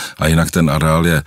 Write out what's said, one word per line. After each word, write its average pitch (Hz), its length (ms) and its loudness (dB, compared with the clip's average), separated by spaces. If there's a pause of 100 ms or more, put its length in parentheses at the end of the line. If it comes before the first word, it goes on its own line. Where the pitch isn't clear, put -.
(180)
a 76 80 -2
jinak 80 240 2
ten 82 200 0
areál 80 360 0
je 78 200 0